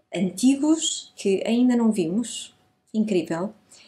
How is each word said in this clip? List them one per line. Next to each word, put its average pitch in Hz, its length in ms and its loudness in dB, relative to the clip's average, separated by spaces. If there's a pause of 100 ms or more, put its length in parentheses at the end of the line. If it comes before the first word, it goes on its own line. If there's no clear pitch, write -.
(140)
antigos 269 1000 0
que 196 300 0
ainda 247 280 2
não 233 160 2
vimos, 202 640 -4 (380)
incrível, 196 640 -2 (340)